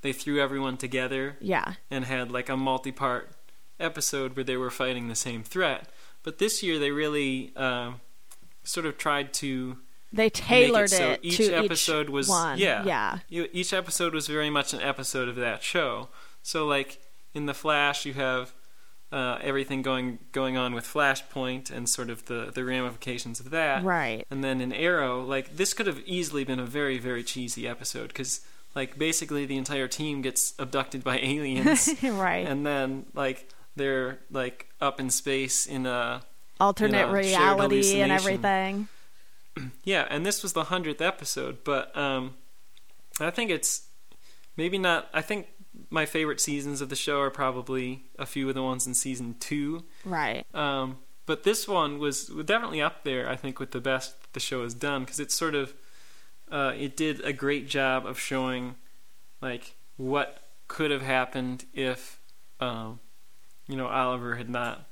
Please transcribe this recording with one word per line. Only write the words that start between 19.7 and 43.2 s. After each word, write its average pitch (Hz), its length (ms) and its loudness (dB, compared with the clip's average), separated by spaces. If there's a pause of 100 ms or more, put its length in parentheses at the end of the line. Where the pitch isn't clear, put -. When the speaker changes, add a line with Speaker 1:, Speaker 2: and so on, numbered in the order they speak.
Speaker 1:
going, 127 380 0 (100)
going 131 260 0
on 123 160 2
with 120 120 -4
Flashpoint 135 840 0
and 120 180 -4
sort 120 220 0
of 113 160 -10
the, 117 280 -4
the 127 100 -2
ramifications 123 760 -4
of 127 100 -12
that. 156 320 4
Speaker 2:
Right. 151 480 2
Speaker 1:
And 139 140 -2
then 131 160 2
in 127 120 -2
Arrow, 139 480 2
like, 135 360 -2
this 190 180 2
could 214 140 0
have 139 180 -2
easily 151 380 0
been 131 160 -2
a 123 60 -2
very, 135 320 0
very 120 260 -2
cheesy 117 420 -6
episode, 120 480 -6
'cause, - 260 -4 (340)
like, 135 240 -2
basically 147 480 0
the 139 100 -2
entire 135 320 0
team 147 340 -2
gets - 380 0
abducted 135 420 -2
by 127 160 2
<laughs> 113 40 2
aliens. 143 680 4 (100)
Speaker 2:
<laughs> - 40 -2
Right. 190 440 2
Speaker 1:
And 143 180 0
then, 135 500 0
like, 135 340 -2 (260)
they're, 131 460 0 (100)
like, 127 380 -4 (120)
up 139 200 2
in 131 100 0
space 135 560 2
in 131 200 -2
a, 123 360 0 (380)
Speaker 2:
Alternate 202 480 6
Speaker 1:
in 196 80 4
a 196 60 6
shared - 40 4
Speaker 2:
reality 196 720 8
and 196 100 6
Speaker 1:
hallucination. - 20 -
Speaker 2:
everything. 190 760 4 (680)
Speaker 1:
<clears throat> 131 160 -4 (100)
Yeah, 185 260 2
and 151 160 0
this 202 200 0
was 185 80 -2
the 160 120 0
hundredth 165 380 -2
episode, 135 600 -2
but, 139 320 0
um, 135 380 0 (840)
I 156 120 0